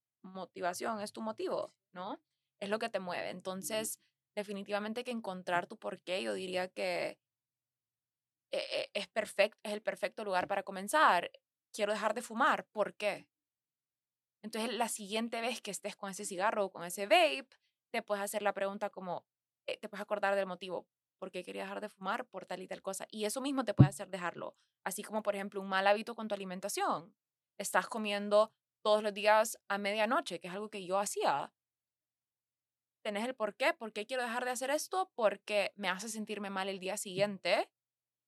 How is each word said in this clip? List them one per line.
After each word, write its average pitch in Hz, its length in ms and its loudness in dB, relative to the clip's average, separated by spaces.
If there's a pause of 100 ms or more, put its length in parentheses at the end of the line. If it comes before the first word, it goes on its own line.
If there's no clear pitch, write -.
(240)
motivación 190 800 -4
es 214 120 -8
tu 226 80 -8
motivo, 220 520 -4 (200)
¿no? 185 280 -10 (400)
Es 196 80 -6
lo 214 100 0
que 233 100 -4
te 196 120 -4
mueve. 156 300 -6
Entonces, 190 680 -6 (360)
definitivamente 208 720 -4
que 247 60 -6
encontrar 185 560 -2
tu 226 120 -14
por 196 220 -8
qué, 185 220 -4
yo 220 120 -2
diría 185 340 -4
que, 180 500 -4 (1300)
eh, 190 100 -2 (220)
eh, - 100 -8
es 202 140 -4
perfect-, 214 560 0
es 208 100 -6
el 214 80 -6
perfecto 196 420 -4
lugar 185 240 0
para 196 160 0
comenzar. 196 680 4 (420)
Quiero 208 200 0
dejar 214 200 0
de 233 80 -2
fumar, 233 500 2
¿por 190 240 0
qué? 190 320 -2 (1160)
Entonces, 220 300 -2
la 226 140 2
siguiente 226 540 -4
vez 233 200 -4
que 208 100 -8
estés 190 240 -8
con 196 160 -8
ese 202 140 -10
cigarro 196 400 0
o 185 60 -6
con - 120 -10
ese 180 240 -6
vape, 277 420 4 (420)
te 233 100 -2
puedes 202 220 -2
hacer 208 180 -2
la 202 120 2
pregunta 196 360 -4
como, 185 360 -8 (420)
eh, - 120 -4
te 214 100 -12
puedes 196 120 -10
acordar 202 340 0
del 196 100 2
motivo, 180 420 -6 (320)
¿por 190 120 -10
qué 180 120 -6
quería 196 200 -8
dejar 196 180 -6
de 208 80 -8
fumar? 208 380 -4
Por - 180 -12
tal 185 160 -8
y 185 60 -12
tal 185 140 -10
cosa. - 300 -6
Y 214 140 -2
eso 214 160 0
mismo 269 240 0
te 208 80 -2
puede - 160 12
hacer 196 200 -8
dejarlo. 180 460 -6 (300)
Así 196 180 -4
como, 214 200 -4
por 202 120 0
ejemplo, 196 260 -6
un 196 60 -8
mal 190 200 4
hábito 220 280 4
con 220 120 -8
tu 208 80 -2
alimentación. 190 800 -2 (420)
Estás 190 300 2
comiendo 208 640 4 (300)
todos 214 200 6
los 208 100 2
días 214 540 6
a 202 100 0
medianoche, 214 600 2
que 185 80 -12
es 175 60 -8
algo 208 160 -6
que 196 160 -8
yo 180 140 0
hacía. 202 540 0 (1500)
Tenés 208 240 -2
el 254 80 -6
por 208 200 -4
qué. 302 180 2
¿Por 220 200 -10
qué 208 120 -6
quiero 254 180 -4
dejar 247 220 -2
de 247 60 -2
hacer 254 180 -4
esto? 370 460 -2
Porque 208 600 2
me 196 140 -2
hace 190 200 -4
sentirme 208 400 -6
mal 196 200 -4
el 196 100 -6
día 185 180 -4
siguiente 202 720 0 (580)